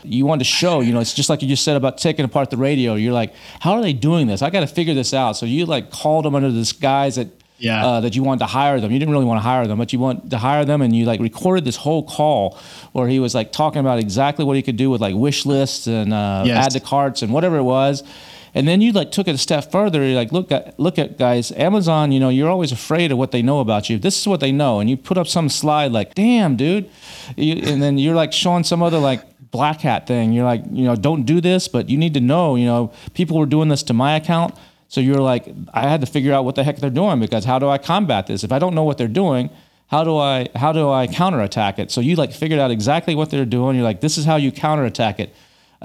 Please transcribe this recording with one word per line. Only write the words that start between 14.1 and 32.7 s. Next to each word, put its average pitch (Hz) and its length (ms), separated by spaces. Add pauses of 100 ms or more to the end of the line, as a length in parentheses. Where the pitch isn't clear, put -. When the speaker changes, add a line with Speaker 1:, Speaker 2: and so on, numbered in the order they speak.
Speaker 1:
what 139 120
he 135 40
could 120 160
do 135 140
with, 113 100
like, 98 140
wish 139 320
lists 139 400
and, 110 260
uh, 101 320
Speaker 2:
Yes. 123 220
Speaker 1:
add 131 60
to 131 60
carts 139 440
and 110 100
whatever 165 240
it 139 60
was. 135 400 (520)
And 139 120
then 185 140
you, 233 100
like, 196 180
took 196 180
it 165 60
a 135 60
step 147 320
further. 180 340
You're 131 80
like, 117 180
"Look, 175 180
gu-, - 280
look 170 220
at, - 180
guys, 120 360
Amazon, 160 580
you 135 80
know, 131 100
you're 135 200
always 175 220
afraid 156 400
of 127 60
what 127 140
they 123 100
know 135 200
about 107 280
you. 113 80
This 180 240
is - 60
what 185 140
they 135 100
know." 135 280
And 104 80
you 131 80
put 143 220
up 170 100
some 160 220
slide 151 420
like, 107 220
"Damn, 208 420
dude." 170 300 (500)
You, 156 200 (100)
and 139 160
then 143 160
you're, 147 160
like, 160 180
showing 175 320
some 170 200
other, 165 160
like, 135 220 (280)
black 151 320
hat 120 240
thing. 113 280
You're 120 120
like, 120 260
you 127 120
know, 120 120
"Don't 139 280
do 156 180
this, 180 260
but 117 220
you 135 80
need 160 160
to 139 80
know, 147 340
you 120 120
know, 117 240 (240)